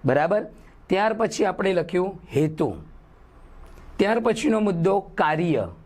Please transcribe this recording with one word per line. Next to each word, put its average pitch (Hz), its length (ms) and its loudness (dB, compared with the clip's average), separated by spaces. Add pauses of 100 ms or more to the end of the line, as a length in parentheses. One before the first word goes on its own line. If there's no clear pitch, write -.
બરાબર? 151 360 2 (460)
ત્યાર 208 320 2
પછી 226 300 0
આપણે 190 300 0
લખ્યું 185 320 -2 (220)
હેતુ, 156 340 0 (1300)
ત્યાર 214 280 4
પછીનો 220 420 2
મુદ્દો 185 260 2 (260)
કાર્ય 156 440 2 (220)